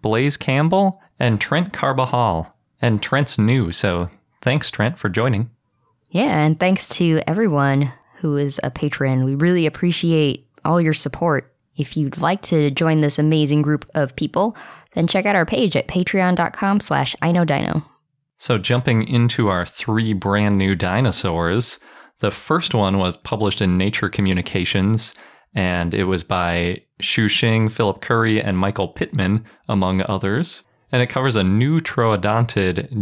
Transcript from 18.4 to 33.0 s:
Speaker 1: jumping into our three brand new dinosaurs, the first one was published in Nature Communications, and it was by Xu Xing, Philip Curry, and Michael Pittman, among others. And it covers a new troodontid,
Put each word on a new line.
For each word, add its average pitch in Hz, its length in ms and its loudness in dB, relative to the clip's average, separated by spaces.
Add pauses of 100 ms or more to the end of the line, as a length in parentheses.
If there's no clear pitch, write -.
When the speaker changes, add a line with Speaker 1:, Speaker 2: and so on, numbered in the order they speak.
Speaker 1:
jumping 120 500 0
into 120 400 2
our 90 180 0
three 110 460 -2
brand 101 460 2
new 95 180 2
dinosaurs, 92 1040 0 (400)
the 101 120 -2
first - 440 -2
one 98 220 2
was 90 180 0
published 107 460 -2
in 90 160 2
Nature 98 320 -2
Communications, 95 1040 -2 (400)
and 87 380 -2
it 101 100 -2
was 90 200 -2
by 87 580 -2 (200)
Xu - 240 0
Xing, 110 460 2
Philip 104 300 -2
Curry, 113 400 0
and 98 160 -2
Michael 98 300 -2
Pittman, 107 580 -2 (240)
among 95 340 0
others. 101 600 -4 (280)
And 127 100 0
it 123 60 0
covers 131 280 -2
a 101 80 2
new 120 360 2
troodontid, 107 1080 0 (120)